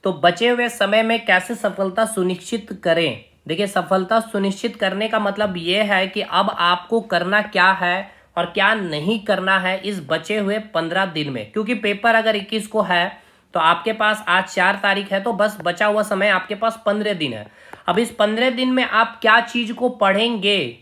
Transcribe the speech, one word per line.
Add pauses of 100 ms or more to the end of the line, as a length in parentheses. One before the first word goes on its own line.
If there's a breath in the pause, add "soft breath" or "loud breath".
तो
बचे
हुए
समय
में
कैसे
सफलता
सुनिश्चित (160)
करें? (220)
देखिए,
सफलता
सुनिश्चित
करने
का
मतलब
ये
है
कि
अब
आपको
करना
क्या
है (260 loud breath)
और
क्या
नहीं
करना
है
इस
बचे
हुए (120)
पन्द्रह
दिन
में,
क्योंकि
पेपर
अगर
इक्कीस
को
है (440 loud breath)
तो
आपके
पास
आज
चार
तारीख
है,
तो
बस
बचा
हुआ
समय
आपके
पास
पन्द्रह
दिन
है। (400 loud breath)
अब
इस
पन्द्रह
दिन
में
आप
क्या
चीज़
को
पढ़ेंगे